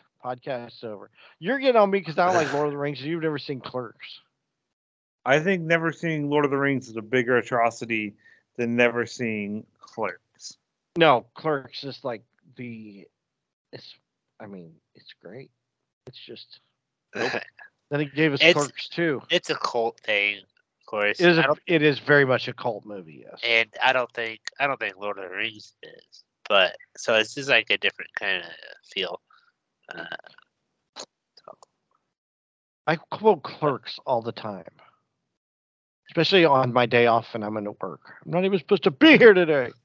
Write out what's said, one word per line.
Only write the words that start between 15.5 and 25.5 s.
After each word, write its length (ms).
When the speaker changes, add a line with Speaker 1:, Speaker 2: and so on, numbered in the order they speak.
Speaker 1:
It's 100
just, 420
Speaker 3:
<laughs> 280
Speaker 1:
nope. 160
Then 80
he 60
gave 280
us 80
Speaker 3:
It's, 120
Speaker 1:
Clerks 340
two. 420
Speaker 3:
it's 200
a 60
cult 440
thing, 380
of 480
course. 340
Speaker 1:
It 80
is 100
Speaker 3:
I 40
Speaker 1:
a, 60
Speaker 3:
don't 200
Speaker 1:
it 140
is 180
very 260
much 220
a 60
cult 320
movie, 440
yes. 140
Speaker 3:
And 260
I 100
don't 200
think, 260
I 80
don't 120
think 180
Lord 220
of 100
the 60
Rings 380